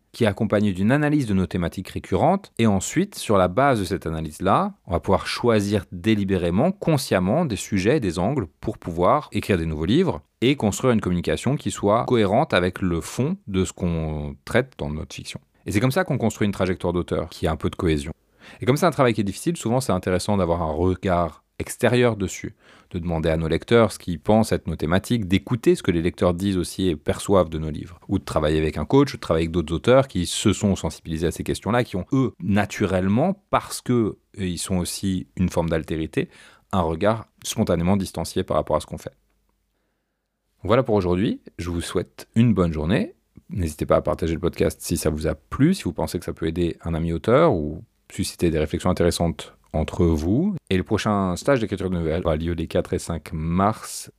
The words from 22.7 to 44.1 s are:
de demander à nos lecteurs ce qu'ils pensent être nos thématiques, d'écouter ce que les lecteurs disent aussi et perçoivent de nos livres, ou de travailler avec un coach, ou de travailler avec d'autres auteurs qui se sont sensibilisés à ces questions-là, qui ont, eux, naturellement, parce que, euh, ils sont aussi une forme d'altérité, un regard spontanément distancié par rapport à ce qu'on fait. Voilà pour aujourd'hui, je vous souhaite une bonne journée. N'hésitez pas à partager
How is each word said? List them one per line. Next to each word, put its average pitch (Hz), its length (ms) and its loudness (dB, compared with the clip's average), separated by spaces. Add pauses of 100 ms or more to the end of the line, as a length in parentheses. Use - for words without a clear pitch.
de 92 80 -6
demander 82 300 -2
à 80 80 2
nos 80 100 0
lecteurs 107 460 4
ce - 60 -12
qu'ils 85 200 -6
pensent 110 320 2
être 87 160 -2
nos 80 100 -4
thématiques, 95 520 0
d'écouter 113 460 2
ce - 80 -4
que - 80 0
les 85 100 2
lecteurs 87 320 2
disent 95 240 0
aussi 90 320 -2
et 82 80 0
perçoivent 90 540 0
de 80 80 -6
nos 78 100 -6
livres, 82 400 -10
ou 95 100 0
de - 60 -12
travailler 78 340 0
avec 78 200 0
un 76 80 -4
coach, 139 260 4
ou - 60 -10
de - 20 -20
travailler 82 240 0
avec 82 60 -2
d'autres 82 240 -2
auteurs 127 340 4
qui 90 160 -2
se 95 300 0
sont 101 200 0
sensibilisés 82 520 -4
à 80 40 0
ces 92 140 -6
questions-là, 110 400 -2
qui - 120 -8
ont, 90 160 -6
eux, 135 200 2 (100)
naturellement, 101 1080 0
parce - 320 -4
que, 123 100 -2
euh, 113 240 2 (220)
ils 92 180 -4
sont 92 220 -2
aussi 92 480 -2 (100)
une 90 140 2
forme 82 180 0
d'altérité, 80 600 -2 (420)
un 98 80 2
regard 90 460 0 (180)
spontanément 92 540 2
distancié 90 440 -4
par - 140 -2
rapport 76 200 0
à 76 40 0
ce - 60 -10
qu'on 78 120 -10
fait. - 160 -14 (1500)
Voilà 113 200 4
pour 117 120 0
aujourd'hui, 101 480 2 (160)
je 85 100 -6
vous 85 140 -2
souhaite - 520 -6
une 117 200 6
bonne 87 180 2
journée. 101 420 -2 (360)
N'hésitez - 340 -4
pas 78 120 4
à 80 60 2
partager 82 300 -2